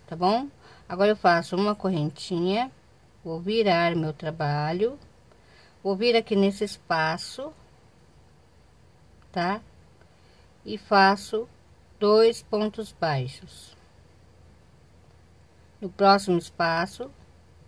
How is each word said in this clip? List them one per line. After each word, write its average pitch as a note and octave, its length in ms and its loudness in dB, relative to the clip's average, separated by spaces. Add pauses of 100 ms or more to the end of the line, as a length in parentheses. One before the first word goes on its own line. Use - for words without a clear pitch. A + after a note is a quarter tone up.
tá E3 80 -12
bom? G#3 320 0 (400)
Agora F#3+ 240 2
eu G#3+ 40 2
faço F3 400 2
uma G#3 200 0
correntinha, F#3 960 -2 (520)
vou E3 160 -8
virar F3 560 0
meu D#3 180 -2
trabalho, D#3+ 840 -4 (880)
vou G3 120 -2
vir A3+ 200 2
aqui A3+ 200 0
nesse G3 280 2
espaço, F3 920 -4 (1800)
tá? F#3+ 300 -2 (1040)
E G#3+ 120 -10
faço G3+ 680 2 (520)
dois A3 420 4
pontos G#3+ 500 -6
baixos. C#3+ 840 -6 (2000)
No G3 60 -8
próximo G3 480 4
espaço, E3+ 720 -4 (560)